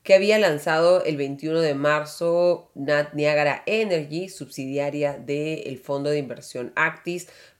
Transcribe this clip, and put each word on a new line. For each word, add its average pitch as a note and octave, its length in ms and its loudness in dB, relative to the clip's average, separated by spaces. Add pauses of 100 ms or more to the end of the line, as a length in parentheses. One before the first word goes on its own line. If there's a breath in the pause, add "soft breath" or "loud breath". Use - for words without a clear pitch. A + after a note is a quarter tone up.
que F#3+ 100 4
había G#3 240 6
lanzado E3+ 680 2
el D#3 100 -2
veintiuno C#3+ 460 -2
de D3+ 120 2
marzo D3+ 1000 0
Nat D3 380 0
Niagara D3 520 2
Energy, F#3 640 -2
subsidiaria C#3+ 840 -4
del C#3+ 640 -6
fondo C#3+ 320 -4
de D3 80 2
inversión B2 580 -8
Actis, E3 540 -4 (300 loud breath)